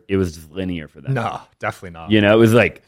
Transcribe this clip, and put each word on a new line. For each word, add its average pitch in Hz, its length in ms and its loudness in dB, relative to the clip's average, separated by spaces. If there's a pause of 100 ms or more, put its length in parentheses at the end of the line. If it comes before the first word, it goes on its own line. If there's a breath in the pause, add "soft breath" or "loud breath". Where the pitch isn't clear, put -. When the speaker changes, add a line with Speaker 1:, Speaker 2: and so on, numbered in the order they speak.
Speaker 1:
it 98 100 -4
was 90 200 -2
just 80 160 -20
linear 87 340 -10
for 76 140 -20
them. 131 140 -8
Speaker 2:
No, 110 260 -8 (180)
definitely 101 320 -10
not. 82 220 -14
Speaker 1:
You 107 80 4
know, 101 120 4
it 110 60 4
was 113 160 6
like, 101 340 0